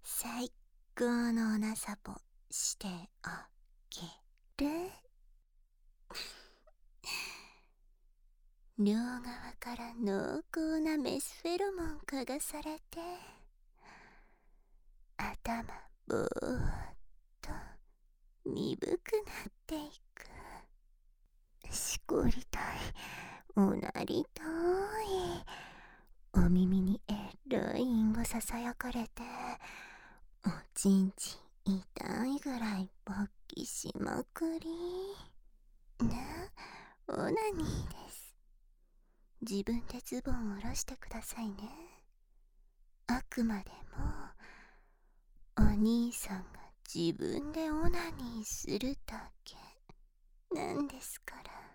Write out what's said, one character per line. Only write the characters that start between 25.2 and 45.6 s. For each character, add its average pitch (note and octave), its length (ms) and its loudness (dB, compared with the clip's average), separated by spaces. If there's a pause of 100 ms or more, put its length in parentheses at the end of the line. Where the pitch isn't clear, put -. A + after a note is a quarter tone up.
お F3+ 140 12
耳 F#3 320 8
に F#3 280 2
エ - 40 0 (360)
ロ - 280 2
い - 40 0
韻 A3+ 320 4
を A#3 120 2
さ A3+ 160 0
さ A#3 180 -4
や A#3+ 160 -4
か B3 180 -4
れ A#3+ 160 -2
て、 - 140 -12 (1200)
お G3 60 4 (240)
ち - 160 6
ん F#3+ 260 8
ち - 240 -8 (260)
ん G3 140 2
痛 - 460 -2
い C#4 120 2
ぐ C4+ 200 -2
ら G#3+ 200 0
い F#3+ 120 -2 (140)
勃 G3+ 240 -2 (200)
起 - 180 -6
し - 320 -6
ま - 240 0 (100)
く E4 280 -2
り。 D#4+ 80 -8 (1400)
ね、 D4+ 460 -2 (560)
オ - 80 -2
ナ - 140 0
ニ - 40 4 (300)
ー - 240 -2
で - 240 -12
す。 - 240 -16 (1040)
自 G3 240 -2
分 A#3 220 0
で B3 140 -6
ズ B3+ 220 -6
ボ C4+ 100 2
ン A#3 200 2
を G3 80 -6
下 A3+ 80 -2
ろ B3 60 -2
し - 100 -2
て C4 120 -8
く - 120 -10
だ A3+ 120 -6
さ - 220 -8
い A3 60 -2
ね。 G3 60 -4 (1500)
あ B3+ 200 4
く - 140 0
ま G#3+ 200 2
で - 80 -12 (260)
も、 - 340 0 (1300)
お A3 40 12